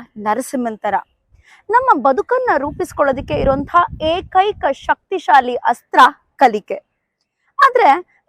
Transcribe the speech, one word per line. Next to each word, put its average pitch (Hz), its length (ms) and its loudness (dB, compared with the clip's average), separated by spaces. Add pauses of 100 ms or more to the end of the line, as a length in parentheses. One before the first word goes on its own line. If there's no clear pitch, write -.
(180)
ನರಸಿಂಹಂತರ. 220 760 -6 (760)
ನಮ್ಮ 466 320 2
ಬದುಕನ್ನ 415 560 0
ರೂಪಿಸ್ಕೊಳ್ಳೋದಕ್ಕೆ 285 760 -4
ಇರುವಂತಹ 277 520 0 (160)
ಏಕೈಕ 370 680 -2
ಶಕ್ತಿಶಾಲಿ 269 840 0
ಅಸ್ತ್ರ - 440 -2 (360)
ಕಲಿಕೆ. 214 400 0 (880)
ಆದ್ರೆ 392 640 0